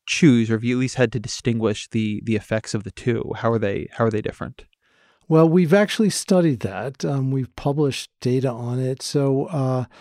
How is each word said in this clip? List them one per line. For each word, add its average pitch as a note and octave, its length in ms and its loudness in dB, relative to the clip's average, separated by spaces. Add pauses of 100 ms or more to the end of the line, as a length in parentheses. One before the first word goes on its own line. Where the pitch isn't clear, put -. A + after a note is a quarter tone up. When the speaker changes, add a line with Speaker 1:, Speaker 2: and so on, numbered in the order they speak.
Speaker 1:
choose, A#2+ 460 4
or A2+ 60 0
if A2 80 -4
you B2 120 0
at B2+ 40 0
least C3 160 -2
had B2 160 2
to A#2+ 80 -6
distinguish A2 680 -2
the, G#2+ 380 -2
the A2 100 0
effects - 380 -4
of G#2 100 -4
the G2 60 -10
two, - 460 -4
how A2+ 140 0
are A2+ 80 2
they, G2+ 340 -4
how A#2 120 0
are A2+ 60 2
they A2 100 -2
different? - 460 -10 (640)
Speaker 2:
Well, D#3+ 200 6
we've E3 240 4
actually G3+ 380 2
studied E3+ 500 2
that. G2+ 420 -8
Um, C3+ 280 -2
we've C3 260 -4
published C#3+ 540 -2 (100)
data B2+ 300 0
on A#2+ 280 -6
it. C3 220 -4
So, C#3 460 0
uh, C3 380 -2 (160)